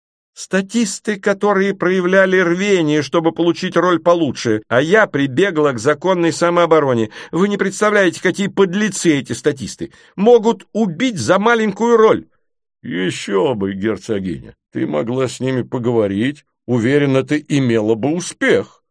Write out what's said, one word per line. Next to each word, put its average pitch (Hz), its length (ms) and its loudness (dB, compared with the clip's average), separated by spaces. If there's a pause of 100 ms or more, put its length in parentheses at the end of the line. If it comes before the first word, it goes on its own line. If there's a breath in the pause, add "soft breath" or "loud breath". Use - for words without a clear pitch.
(340)
«Статисты, 202 840 -4
которые 196 560 0
проявляли 185 640 2
рвение, 175 640 2
чтобы 165 320 -2
получить 170 420 -2
роль 170 260 2
получше, 143 680 0
а 123 140 2
я 196 240 2
прибегла 143 680 0
к 120 60 -8
законной 160 520 0
самообороне. 156 800 2 (220 loud breath)
Вы 180 180 0
не 202 80 -2
представляете, 196 640 0
какие 190 280 -2
подлецы 190 680 0
эти 127 160 -6
статисты. 120 600 -6 (220 soft breath)
Могут 220 580 4
убить 208 460 -2
за 143 200 2
маленькую 226 580 2
роль». 202 300 4 (560)
«Еще 175 720 -4
бы, 98 180 -4
герцогиня, 98 840 -6 (160)
ты 127 140 -4
могла 131 420 -4
с - 120 -12
ними 131 220 -2
поговорить. 117 840 -2 (220)
Уверена, 131 560 2
ты 151 260 -4
имела 117 460 2
бы 117 180 -2
успех», 175 800 -2